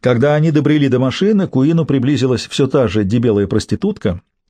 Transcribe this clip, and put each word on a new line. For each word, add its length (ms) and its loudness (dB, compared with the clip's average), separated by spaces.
Когда 340 2
они 160 2
добрели 360 2
до 120 2
машины, 480 0
к 80 -8
Уину 300 2
приблизилась 600 0
все 200 -2
та 200 0
же 160 0
дебелая 440 0
проститутка, 760 -4